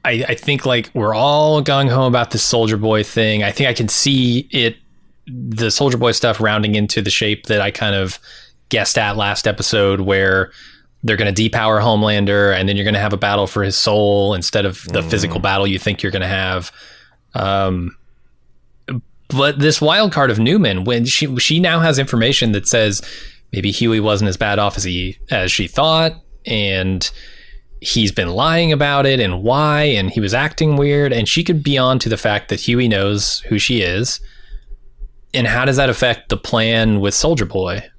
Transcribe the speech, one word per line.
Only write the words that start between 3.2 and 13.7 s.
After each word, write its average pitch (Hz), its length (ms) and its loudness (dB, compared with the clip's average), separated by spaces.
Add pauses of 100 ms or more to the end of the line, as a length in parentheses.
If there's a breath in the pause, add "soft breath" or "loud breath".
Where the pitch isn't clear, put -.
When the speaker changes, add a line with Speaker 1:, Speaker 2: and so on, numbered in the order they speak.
Speaker 1:
I 101 100 0
think 139 160 0
I 120 60 0
can 113 140 -2
see 127 640 0
it, 117 260 0 (500)
the 120 440 -4
Soldier 127 280 2
Boy 117 140 2
stuff 113 280 0
rounding 107 360 0
into 104 260 0
the 98 80 -2
shape 107 360 -2
that 107 140 2
I 101 100 0
kind 104 240 -2
of 95 240 -4 (500 loud breath)
guessed - 280 0
at 104 200 0
last 101 300 -2
episode, 101 560 0
where 95 480 2 (540 loud breath)
they're 110 120 2
gonna 104 160 0
depower 110 500 0
Homelander, 104 760 2
and 95 120 0
then 101 80 -2
you're 101 80 -2
gonna 104 140 0
have 101 140 -2
a 104 60 -2
battle 101 280 0
for 104 180 -4
his 98 120 -2